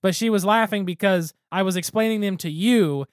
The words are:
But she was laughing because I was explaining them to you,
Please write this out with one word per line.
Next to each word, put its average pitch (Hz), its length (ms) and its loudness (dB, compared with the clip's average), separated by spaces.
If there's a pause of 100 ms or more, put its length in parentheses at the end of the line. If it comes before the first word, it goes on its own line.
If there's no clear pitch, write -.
But 185 120 0
she 226 160 0
was 196 160 2
laughing 208 400 0
because 180 480 0 (180)
I 190 100 0
was 190 140 0
explaining 214 460 -2
them 190 160 -2
to 170 120 -6
you, 165 640 2